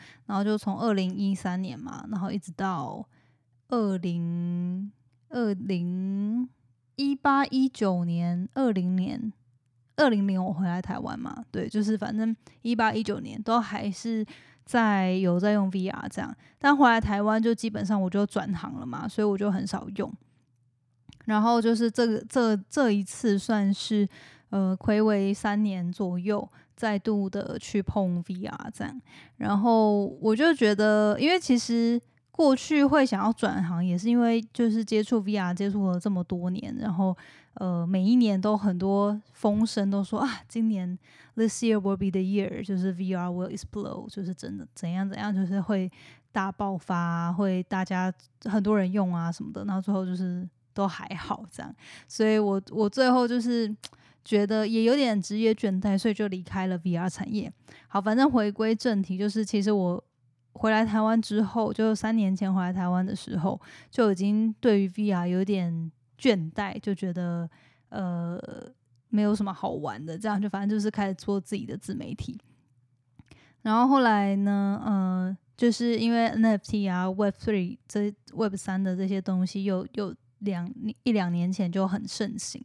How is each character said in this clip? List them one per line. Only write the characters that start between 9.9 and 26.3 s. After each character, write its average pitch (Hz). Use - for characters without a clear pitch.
二 285
零 202
年 185
我 190
回 180
来 175
台 -
湾 -
嘛， -
对， 202
就 214
是 220
反 208
正 220
一 233
八、 220
一 220
九 202
年 110
都 226
还 208
是 220
在， 202
有 180
在 208
用 202
V 185
R -
这 -
样。 -
但 285
回 269
来 226
台 208
湾 214
就 226
基 220
本 208
上 196
我 185
就 202
转 202
行 -
了 -
嘛， 123
所 208
以 -
我 202
就 202
很 185
少 190
用。 -
然 214
后 233
就 233
是 233
这 233
个， 220
这， 226
这 262
一 202
次 202
算 202
是， 208
呃， 190
暌 214
违 202
三 208
年 185
左 180
右， 202